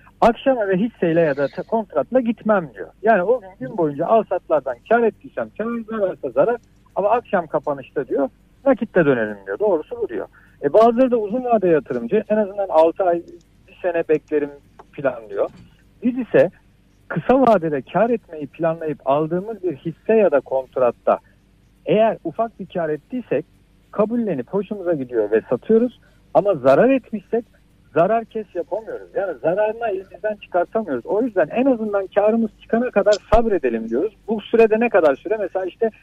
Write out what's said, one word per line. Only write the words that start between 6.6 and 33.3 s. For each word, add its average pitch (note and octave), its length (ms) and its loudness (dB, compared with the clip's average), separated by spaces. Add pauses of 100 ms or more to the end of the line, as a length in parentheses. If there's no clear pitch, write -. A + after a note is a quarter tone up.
ama G3+ 140 0
akşam G#3 360 -2
kapanışta C#3+ 640 -6
diyor, C#4 200 -2 (380)
"Nakitte A3 380 2
dönelim." A2+ 320 0 (100)
diyor. G2 120 -6
Doğrusu G3+ 440 -2
bu - 60 -4
diyor. F#2 180 -8 (360)
E, C#3+ 100 -2
bazıları A#3 380 6
da B3 60 2
uzun A3 280 -4
vade A3 240 2
yatırımcı, C#3 600 0
"En G#3+ 80 0
azından G3+ 320 -2
altı E3 360 2
ay, F3 180 0 (460)
bir - 140 -20
sene E3+ 260 -2
beklerim." D3 420 0 (520)
falan A#2 280 -4
diyor. G#2+ 200 -2 (520)
Biz A#3+ 160 -2
ise F3+ 320 2 (580)
kısa B3 320 0
vadede E3 420 2 (100)
kar G#3+ 180 0
etmeyi D#3+ 360 -6
planlayıp D#3+ 580 -4
aldığımız F3 580 -2
bir E3+ 140 -4
hisse - 380 -4
ya G3+ 160 4
da C#3 100 4
kontratta B2 800 -2 (680)
eğer G3+ 380 2
ufak A3 360 -6
bir F#3 60 -12
kar E3 220 -6
ettiysek D3+ 560 -6 (460)
kabullenip G#3 580 -2
hoşumuza F#3+ 460 -4
gidiyor A#2+ 360 -2
ve A2 100 2 (100)
satıyoruz. A3+ 500 0 (340)
Ama F#3 200 2
zarar C#3 360 4
etmişsek A#3 540 -4 (500)
zarar G#3+ 300 0
kes A3 300 -10
yapamıyoruz. E3 600 -8
Yani E3+ 240 -6
zararını G#3+ 500 -2
elimizden G3+ 480 -8
çıkartamıyoruz. F3 720 -4
O G3+ 160 0
yüzden G#3 260 -2
en B3 160 -2
azından G#3+ 500 0
karımız G#3+ 360 2 (120)
çıkana A#3 280 -2
kadar G3+ 240 2 (180)